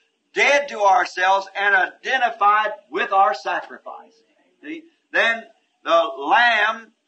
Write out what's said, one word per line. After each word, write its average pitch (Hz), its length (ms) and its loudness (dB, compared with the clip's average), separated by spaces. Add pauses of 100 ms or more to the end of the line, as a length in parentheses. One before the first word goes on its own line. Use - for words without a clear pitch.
(340)
dead 277 340 2
to 220 120 -8
ourselves 190 680 2 (100)
and 196 200 0
identified 208 960 0 (180)
with 220 220 -4
our 196 220 4
sacrifice. - 840 -10 (440)
See? 156 180 -14 (300)
Then - 320 0 (400)
the 165 340 2
lamb 220 760 0 (160)